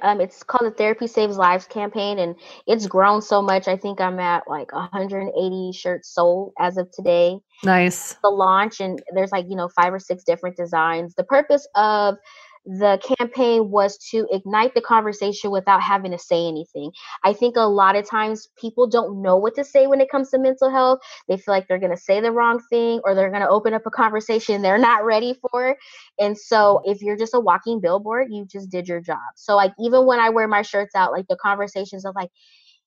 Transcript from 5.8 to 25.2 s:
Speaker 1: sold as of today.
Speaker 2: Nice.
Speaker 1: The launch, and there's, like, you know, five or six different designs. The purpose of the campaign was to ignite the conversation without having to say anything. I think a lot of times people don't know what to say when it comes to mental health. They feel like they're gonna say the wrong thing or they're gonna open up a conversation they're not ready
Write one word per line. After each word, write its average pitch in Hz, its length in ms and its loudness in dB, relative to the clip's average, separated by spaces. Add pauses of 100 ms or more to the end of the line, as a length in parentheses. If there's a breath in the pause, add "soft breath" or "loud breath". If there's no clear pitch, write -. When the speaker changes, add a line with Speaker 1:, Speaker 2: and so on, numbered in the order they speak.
Speaker 1:
sold 180 460 0
as 180 160 -2
of 180 160 -4
today. 180 480 2 (240 soft breath)
Speaker 2:
Nice. 180 580 0
Speaker 1:
The 208 100 4
launch, 196 500 0
and 185 200 -6 (140)
there's, 190 160 -2
like, 185 160 -4
you 190 80 -10
know, 180 140 -6
five 180 240 2
or 190 60 -6
six 185 260 -8
different 180 320 -2
designs. 170 580 -2
The 185 80 -2
purpose 285 420 2 (100)
of 208 400 2 (540 loud breath)
the 196 300 2 (180)
campaign 233 540 0
was 202 260 2 (140)
to 220 180 -2
ignite 208 440 -2
the 233 80 0
conversation 208 680 -2
without 190 300 2
having 190 300 -2
to 175 80 -8
say 170 300 -2
anything. 156 420 -10 (320 loud breath)
I 196 80 4
think 240 240 0
a 233 60 2
lot 202 340 4
of 202 100 0
times 214 440 -4 (100)
people 233 280 0
don't 202 340 -2
know 185 160 4
what 220 180 0
to 285 80 -4
say 269 240 4
when 277 140 4
it 262 100 2
comes 269 200 -2
to 262 60 0
mental 262 320 2
health. 262 300 2 (300 loud breath)
They 190 80 0
feel 196 160 -2
like 190 160 -2
they're 185 100 0
gonna 175 160 -2
say 196 240 0
the 226 140 -2
wrong 233 360 2
thing 233 360 0
or 196 100 2
they're 190 160 2
gonna 202 160 -2
open 214 260 2
up 220 120 -4
a 226 40 -8
conversation 214 720 -2
they're 190 160 4
not 233 280 4
ready 226 280 0 (160)